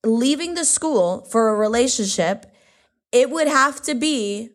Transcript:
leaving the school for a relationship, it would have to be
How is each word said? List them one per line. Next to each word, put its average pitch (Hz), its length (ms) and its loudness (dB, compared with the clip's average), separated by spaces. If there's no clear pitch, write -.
leaving 269 520 0
the 330 100 -4
school 214 640 0
for 226 200 2
a 214 40 0
relationship, 214 920 -2
it 247 180 4
would 302 180 0
have 285 340 2
to 302 120 -4
be 233 600 -2